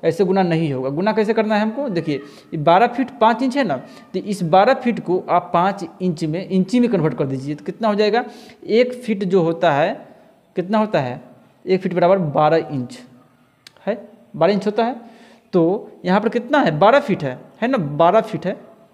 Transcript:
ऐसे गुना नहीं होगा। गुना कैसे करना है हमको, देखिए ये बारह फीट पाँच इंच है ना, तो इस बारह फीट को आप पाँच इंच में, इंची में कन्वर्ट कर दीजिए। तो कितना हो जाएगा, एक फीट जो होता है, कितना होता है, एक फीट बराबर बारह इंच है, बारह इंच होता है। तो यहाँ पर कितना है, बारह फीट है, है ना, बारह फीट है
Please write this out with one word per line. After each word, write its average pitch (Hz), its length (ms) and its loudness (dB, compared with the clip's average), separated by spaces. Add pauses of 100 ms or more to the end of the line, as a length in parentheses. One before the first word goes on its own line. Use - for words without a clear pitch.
ऐसे 165 200 2
गुना 190 200 2
नहीं 165 280 0
होगा। 131 180 -4
गुना 185 220 -2
कैसे 208 220 0
करना 214 200 0
है 208 80 2
हमको, 240 260 -4
देखिए 160 280 -4
ये - 420 -12
बारह 170 300 6
फीट 262 220 -4 (100)
पाँच 233 220 4
इंच 262 140 -2
है 277 80 0
ना, 156 120 -2
तो - 420 -12
इस 196 260 -4
बारह 190 320 6
फीट 240 240 -2
को 175 200 -2
आप 175 340 -2
पाँच 190 300 0 (180)
इंच 175 220 -2
में, 165 240 -4
इंची 185 320 0
में 240 100 4
कन्वर्ट 160 240 0
कर 151 120 -4
दीजिए। 135 280 -6
तो 147 100 -16
कितना 202 240 -4
हो 208 60 0
जाएगा, 214 300 0 (400)
एक 233 300 2
फीट 196 300 -6
जो 185 180 2
होता 165 300 2
है, 160 220 0 (640)
कितना 185 220 -2
होता 208 220 0
है, 131 200 -6 (440)
एक 185 180 0
फीट 175 120 -4
बराबर 175 240 4
बारह 151 520 2
इंच 127 280 -8 (880)
है, 208 120 -4 (380)
बारह 165 160 2
इंच 196 140 -2
होता 214 180 0
है। 247 160 -6 (520)
तो 175 100 4 (420)
यहाँ 180 160 2
पर 220 100 -2
कितना 240 300 0
है, 160 180 0
बारह 226 220 6
फीट 202 220 -4
है, 127 160 -6 (220)
है 226 80 -2
ना, 269 100 0
बारह 165 440 2
फीट 220 240 -8
है 208 100 -4 (380)